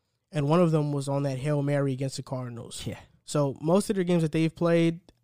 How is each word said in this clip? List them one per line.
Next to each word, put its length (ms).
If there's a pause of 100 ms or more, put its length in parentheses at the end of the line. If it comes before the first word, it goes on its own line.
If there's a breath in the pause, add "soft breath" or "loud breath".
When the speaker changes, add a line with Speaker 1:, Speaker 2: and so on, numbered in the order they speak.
(320)
Speaker 1:
and 180
one 100
of 120
them 200
was 160
on 160
that 140
Hail 240
Mary 320
against 240
the 60
Cardinals. 640
Speaker 2:
Yeah. 140 (240)
Speaker 1:
So 380
most 280
of 60
their 80
games 200
that 100
they've 200
played, 460 (240)